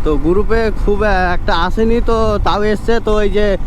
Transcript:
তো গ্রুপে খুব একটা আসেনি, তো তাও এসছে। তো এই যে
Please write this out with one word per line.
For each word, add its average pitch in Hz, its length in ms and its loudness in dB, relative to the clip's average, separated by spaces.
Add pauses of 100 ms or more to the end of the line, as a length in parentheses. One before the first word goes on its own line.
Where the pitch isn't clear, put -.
তো 151 80 0 (140)
গ্রুপে 202 360 2 (240)
খুব 202 180 0 (320)
একটা 196 180 0 (120)
আসেনি, 226 320 0 (120)
তো 226 80 0 (280)
তাও 180 180 0
এসছে। 208 300 0 (140)
তো 214 140 2
এই 202 160 2
যে 208 300 2